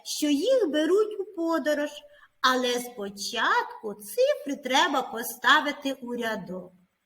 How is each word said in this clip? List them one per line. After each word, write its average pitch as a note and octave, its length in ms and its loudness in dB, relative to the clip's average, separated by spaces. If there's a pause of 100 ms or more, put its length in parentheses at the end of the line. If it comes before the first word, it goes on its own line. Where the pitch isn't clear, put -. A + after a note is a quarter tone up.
що - 240 -2
їх F#4+ 400 4
беруть F#4 520 2
у F#4+ 40 -4
подорож. D4+ 680 0 (500)
Але B3+ 320 2
спочатку A#3+ 1200 -4
цифри F#4 680 -2
треба C#4 400 2
поставити C4+ 880 0
у A#3+ 220 -8
рядок. F#3 580 -6 (340)